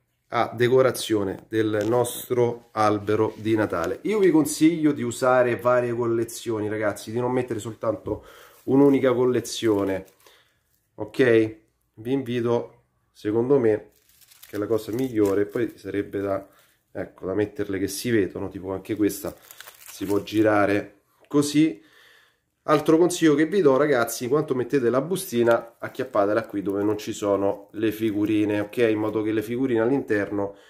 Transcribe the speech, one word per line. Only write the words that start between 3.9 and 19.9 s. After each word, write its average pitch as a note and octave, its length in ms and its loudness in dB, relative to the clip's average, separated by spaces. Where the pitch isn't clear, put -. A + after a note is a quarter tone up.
Io G#3 160 -2
vi F#3 140 4
consiglio D3+ 580 2
di A#2+ 120 -4
usare B2 540 2
varie A#2+ 380 0
collezioni, A#2 760 -4
ragazzi, G#2+ 440 -4
di A#2+ 80 -2
non B2 100 -2
mettere B2 300 -4
soltanto G#2+ 680 -6
un'unica C3 500 4
collezione, G#2+ 920 0
ok? A2+ 600 2
Vi A2+ 180 -6
invito, A#2+ 720 -4
secondo A#2 480 0
me, A2 320 0
che G#2+ 80 -12
è - 20 -6
la G#2 80 -4
cosa G#2+ 240 -4
migliore, G#2 560 0
poi A#2 320 -6
sarebbe G2 420 -6
da, G2 280 -4
ecco, - 360 -12
da F#2+ 80 -4
metterle G2+ 440 -2
che F#2+ 100 -2
si B2 220 -6
vedono, F#2+ 380 0
tipo F#2 240 -10
anche F#2+ 240 -8
questa G2 420 -2
si - 680 -16